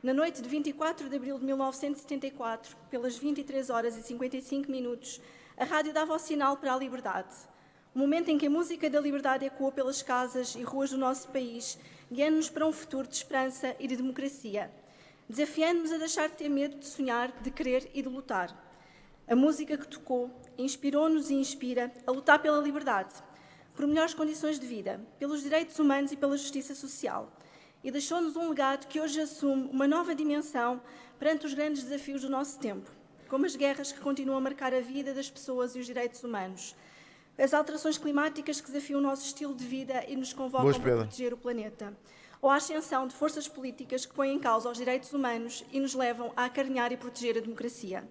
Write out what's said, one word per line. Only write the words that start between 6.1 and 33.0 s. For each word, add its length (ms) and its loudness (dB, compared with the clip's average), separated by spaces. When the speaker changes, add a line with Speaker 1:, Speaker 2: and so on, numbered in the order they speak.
Speaker 1:
o 40 0
sinal 380 2
para 180 0
a 20 2
liberdade. 580 -4
O 60 -2
momento 300 4
em 100 6
que 80 4
a 40 4
música 380 2
da 120 4
liberdade 440 2
ecoou 280 0
pelas 300 -2
casas 520 0
e 80 -6
ruas 280 -2
do 80 -2
nosso 320 0
país, 460 -4
guiando-nos 360 4
para 160 0
um 60 6
futuro 380 -6
de 80 -8
esperança 640 0
e 80 -4
de 80 0
democracia, 720 -4
desafiando-nos 640 2
a 80 0
deixar 300 0
de 80 -8
ter 120 -4
medo 300 2
de 80 -10
sonhar, 460 0
de 80 -4
querer 420 0
e 80 -4
de 80 -4
lutar. 460 -4
A 80 2
música 420 4
que 120 -8
tocou 420 -2
inspirou-nos 720 2
e 60 2
inspira 560 0
a 60 2
lutar 260 8
pela 240 4
liberdade, 500 0
por 100 -2
melhores 300 4
condições 460 0
de 60 -8
vida, 340 -6
pelos 240 -2
direitos 380 2
humanos 320 6
e 40 -6
pela 200 2
justiça 400 -6
social. 560 -6
E 80 -4
deixou-nos 460 0
um 140 0
legado 360 2
que 140 -4
hoje 200 0
assume 520 0
uma 160 4
nova 260 2
dimensão 680 0
perante 280 2
os 80 -2
grandes 280 0
desafios 400 -6
do 60 -4
nosso 320 -2
tempo, 300 -6